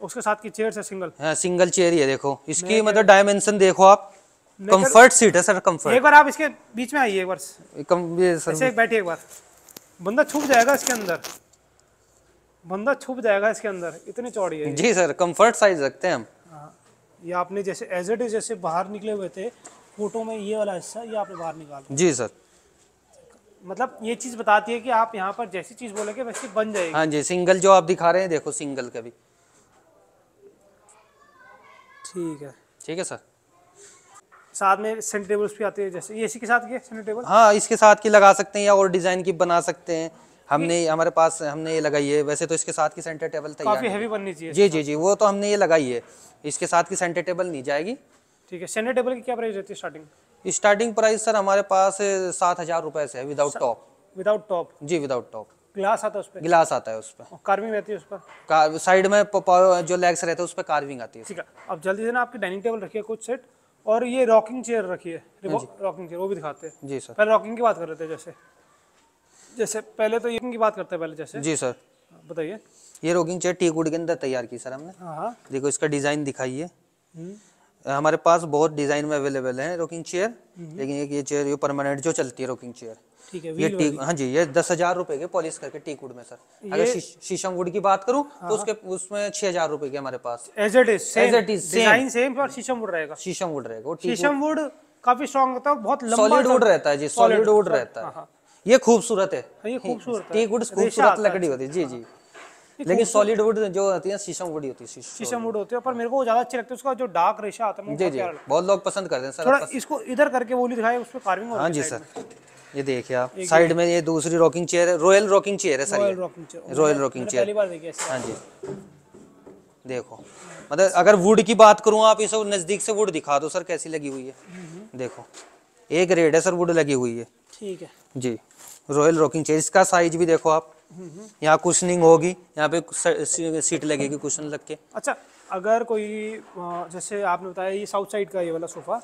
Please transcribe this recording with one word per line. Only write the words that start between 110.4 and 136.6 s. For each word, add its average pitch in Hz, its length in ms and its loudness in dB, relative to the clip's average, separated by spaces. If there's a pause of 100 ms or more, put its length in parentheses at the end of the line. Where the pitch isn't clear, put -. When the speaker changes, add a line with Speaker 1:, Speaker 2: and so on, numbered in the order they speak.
Speaker 1:
वो 247 140 0
नहीं 247 100 -4
दिखाया, 233 220 0
उस 233 80 -10
पे 262 120 -16
कार्विंग 202 320 -4
हो 226 60 -6
Speaker 2:
हाँ 151 80 -2
Speaker 1:
रखी 170 80 -2
Speaker 2:
जी 151 60 -2
Speaker 1:
है - 100 -4
साइड 120 120 -8
Speaker 2:
सर। - 180 -18
Speaker 1:
में। - 60 -14 (500)
Speaker 2:
ये 139 80 -6
देखिए 127 340 -4
आप, 127 200 -4
Speaker 1:
एक 185 120 -8
Speaker 2:
साइड 165 200 6
Speaker 1:
ये 165 60 2
Speaker 2:
में 170 100 2
ये 170 160 2
दूसरी 160 340 -2
रॉकिंग 165 320 2
चेयर 170 220 2
है, 180 80 0
रॉयल 196 300 6
रॉकिंग 196 300 2
चेयर 156 220 -2
है 139 60 -2
सर, - 120 -4
Speaker 1:
रॉयल 202 120 2
Speaker 2:
ये। 190 60 -4
Speaker 1:
रॉकिंग 175 300 -10
चेयर। - 300 -16
Speaker 2:
रॉयल 151 120 4
Speaker 1:
मैंने, 147 120 2
Speaker 2:
रॉकिंग 127 220 -2
Speaker 1:
मैंने 123 100 -6
Speaker 2:
चेयर। - 120 0
Speaker 1:
पहली 208 100 -2
बार 208 160 -2
देखी 165 180 -14
ऐसे। - 220 -10
Speaker 2:
हाँ 131 100 -4
जी। 113 140 -8 (1500)
देखो, 120 360 -12 (480)
मतलब 185 200 4
अगर 185 240 8
वुड 202 260 6
की 214 140 0
बात 208 240 10
करूँ, 214 260 4
आप 214 160 6
इसे 214 220 -2
नजदीक 196 380 -4
से - 100 -4
वुड 208 200 0
दिखा 143 280 -2
दो 151 100 -4
सर, 180 140 -6
कैसी 165 260 -8
लगी 151 180 -8
हुई 135 180 -10
है। 135 100 -16 (140)
Speaker 1:
हम्म। 180 480 -18
Speaker 2:
देखो, 120 280 -10 (640)
एक 170 200 2
रेड 165 240 4
है 165 60 6
सर, 180 120 0
वुड 175 180 0
लगी 151 220 2
हुई 123 240 -2
है। 117 60 -10 (360)
Speaker 1:
ठीक 190 220 -12
है। 156 80 -16 (280)
Speaker 2:
जी, 123 220 -6 (500)
रॉयल 151 280 4
रॉकिंग 156 280 2
चेयर, 156 140 2
इसका 190 240 2
साइज 175 320 2
भी 170 100 2
देखो 165 240 2
आप। 160 240 0 (200)
Speaker 1:
हम्म। 175 280 -18 (220)
Speaker 2:
यहाँ 156 140 6
कुशनिंग 180 460 2
होगी, 160 260 8
यहाँ 151 400 -4
पे 165 120 -2 (120)
स-, - 140 -2
सी-, 160 540 -2
सीट 151 240 -4
लगेगी 147 320 -2
कुशन 147 260 -6
लग 151 240 -10
के। 151 100 -12 (180)
Speaker 1:
अच्छा, 226 200 -6 (360)
अगर 214 320 0
कोई, 214 500 -6
अ, 175 580 -12